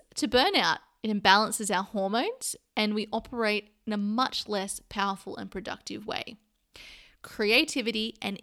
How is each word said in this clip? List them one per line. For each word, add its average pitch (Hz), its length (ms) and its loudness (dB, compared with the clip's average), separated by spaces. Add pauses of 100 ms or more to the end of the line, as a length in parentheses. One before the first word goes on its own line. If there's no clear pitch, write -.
(140)
to 294 140 -2
burnout. 247 500 4 (240)
It 220 80 -2
imbalances 208 640 4
our 185 80 2
hormones, 220 720 -2 (220)
and 214 180 2
we 214 180 -2
operate 220 580 -2 (180)
in 208 40 -4
a 208 40 -2
much 214 520 -2
less 202 400 -4
powerful 196 480 -2
and 196 140 -10
productive - 560 -10
way. - 300 -6 (880)
Creativity 226 960 0
and 202 220 -8